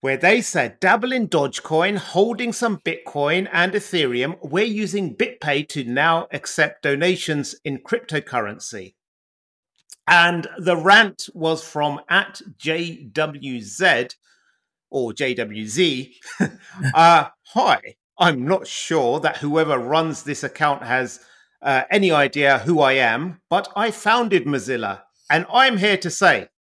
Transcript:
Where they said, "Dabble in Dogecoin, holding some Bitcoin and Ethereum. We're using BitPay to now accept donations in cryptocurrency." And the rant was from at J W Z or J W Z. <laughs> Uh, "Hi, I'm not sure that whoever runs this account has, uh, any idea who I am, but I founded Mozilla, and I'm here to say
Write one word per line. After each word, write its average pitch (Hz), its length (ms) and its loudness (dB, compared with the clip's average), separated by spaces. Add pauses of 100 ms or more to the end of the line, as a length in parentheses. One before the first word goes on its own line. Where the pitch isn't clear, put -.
Where 135 160 -2
they 196 240 4
said, 127 380 -4
"Dabble 214 320 2
in 240 160 -2
Dogecoin, 160 680 -2
holding 226 560 0
some 214 320 -2
Bitcoin 165 680 -4
and 180 220 2
Ethereum. 151 680 -2
We're 170 220 0
using 202 500 -4
BitPay 151 540 -2
to 143 140 -6
now 151 480 0
accept - 520 -4
donations 151 720 -2 (100)
in 135 140 -6
cryptocurrency." 117 1120 -6 (1120)
And 170 420 4 (120)
the 175 180 2
rant 196 560 4
was 160 340 -2
from 147 400 -4
at 196 340 -2 (160)
J 165 400 -6 (140)
W 139 500 -6
Z 123 480 0 (840)
or 123 200 -4
J 131 220 -4
W 110 320 -8
Z. 135 500 -2 (240)
<laughs> - 540 -4
Uh, 160 360 6 (180)
"Hi, - 480 0 (240)
I'm 147 280 2
not 175 200 -2
sure 143 540 -2
that 156 160 -2
whoever 147 420 0
runs 151 440 -2
this 147 200 -8
account 143 400 -2
has, 127 360 -4 (420)
uh, 135 280 0
any 196 220 2
idea 139 480 4
who 151 200 0
I 135 140 6
am, 131 560 0
but 196 260 0
I 214 160 -2
founded 214 540 0
Mozilla, 117 560 -4 (280)
and 160 220 2
I'm 254 260 4
here 196 200 0
to 175 140 -6
say 139 380 2 (120)